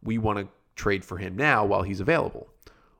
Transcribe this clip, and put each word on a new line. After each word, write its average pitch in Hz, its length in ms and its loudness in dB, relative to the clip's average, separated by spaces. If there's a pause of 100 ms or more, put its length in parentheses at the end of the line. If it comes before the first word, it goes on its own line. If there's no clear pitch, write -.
We 113 160 -2
want 104 220 0
to 98 80 -8 (260)
trade 98 300 0
for 92 120 -10
him 92 200 -8
now 127 280 4
while 98 180 2
he's 92 180 -4
available." 143 480 -2 (520)